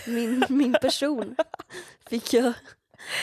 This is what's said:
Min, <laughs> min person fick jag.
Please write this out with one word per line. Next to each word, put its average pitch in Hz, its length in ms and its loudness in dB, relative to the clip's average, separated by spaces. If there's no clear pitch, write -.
Min, 233 400 0
<laughs> - 20 -8
min 262 320 4
person 254 560 -2
fick - 260 -4
jag. 247 200 4